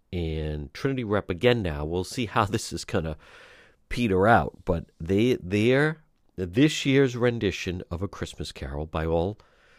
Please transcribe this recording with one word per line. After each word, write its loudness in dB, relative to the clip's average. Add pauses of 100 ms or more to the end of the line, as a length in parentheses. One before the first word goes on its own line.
(140)
And -4
Trinity -4
Rep, -2
again 2
now, -4
we'll -2
see -6
how 2
<laughs> -
this -2
is -8
gonna -4 (720)
peter 2
out. 4
But -2 (160)
they, 2
their, 2 (360)
this 2
year's 4
rendition -2
of -6
A -4
Christmas -10
Carol, -8
by -4
all 0 (420)